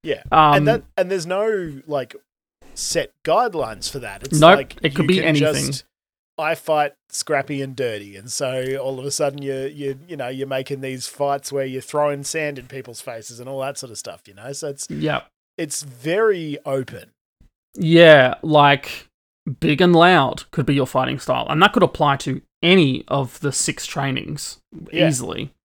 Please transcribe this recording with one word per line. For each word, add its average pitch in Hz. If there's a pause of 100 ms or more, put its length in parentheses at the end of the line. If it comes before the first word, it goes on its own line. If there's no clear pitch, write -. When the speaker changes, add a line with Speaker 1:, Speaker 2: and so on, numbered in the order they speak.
Speaker 1:
Yeah. 156
Speaker 2:
Um, 151
Speaker 1:
And 147
that, 226 (140)
and 190
there's 175
no, 185
like, 139 (580)
set - (140)
guidelines 156
for 139
that. 104
It's 147
Speaker 2:
Nope, 165
Speaker 1:
like -
Speaker 2:
it 143
could 160
Speaker 1:
you 135
Speaker 2:
be 185
Speaker 1:
can 160
Speaker 2:
anything. 147
Speaker 1:
just, 135 (540)
"I 160
fight 151 (160)
scrappy 139
and 135
dirty," 104
and 110
so 131
all 135
of 131
a 143
sudden 143
you, 135
you, 139
you 170
know, 131
you're 135
making 135
these 131
fights 139
where 139
you're 131
throwing 147
sand 147
in 123
people's 123
faces 117
and 123
all 135
that 139
sort 123
of 101
stuff, 90
you 98
know? 120
So 147
it's -
Speaker 2:
Yep. 147 (320)
Speaker 1:
it's 156
very 156
open. 135 (640)
Speaker 2:
Yeah, 160
like, 143 (520)
big 151
and 175
loud 165
could 135
be 143
your 135
fighting 131
style, 127
and 147
that 208
could 208
apply 143
to - (200)
any 165
of 135
the 143
six -
trainings - (340)
Speaker 1:
Yeah. 165
Speaker 2:
easily. 131 (140)